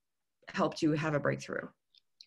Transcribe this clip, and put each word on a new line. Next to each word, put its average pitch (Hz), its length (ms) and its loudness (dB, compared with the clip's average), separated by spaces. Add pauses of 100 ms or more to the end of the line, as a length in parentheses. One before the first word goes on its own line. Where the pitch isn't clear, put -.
(480)
helped 156 340 -2
you 156 120 4
have 156 200 0
a 143 60 2
breakthrough? - 480 -2 (600)